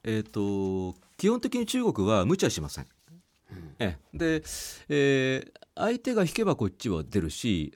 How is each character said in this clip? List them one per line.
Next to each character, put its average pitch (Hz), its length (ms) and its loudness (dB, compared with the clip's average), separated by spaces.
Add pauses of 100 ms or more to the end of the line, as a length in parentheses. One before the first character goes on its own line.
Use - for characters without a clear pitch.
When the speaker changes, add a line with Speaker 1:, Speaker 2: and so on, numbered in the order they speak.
Speaker 1:
え 110 160 -2
ー 107 40 -4
と、 98 760 -2 (180)
基 190 120 2
本 233 120 0
的 - 140 -2
に 240 100 0
中 247 260 0
国 98 160 2
は 101 180 4
無 165 120 4
茶 135 140 2
し - 100 -4
ま 73 80 -6
せ - 120 -10
ん。 - 60 -14 (640)
Speaker 2:
う - 60 -18
ん。 82 240 -18
Speaker 1:
え 90 180 -2 (160)
え。 151 40 -10
で、 160 260 0 (460)
え 139 580 2
ー、 - 40 -20 (240)
相 233 220 0
手 254 160 -2
が 214 100 4
引 156 100 0
け 226 120 2
ば 165 120 2
こ 113 80 0
っ 98 60 0
ち - 180 -6
は 82 140 0
出 101 180 0
る 80 80 -2
し、 80 460 -2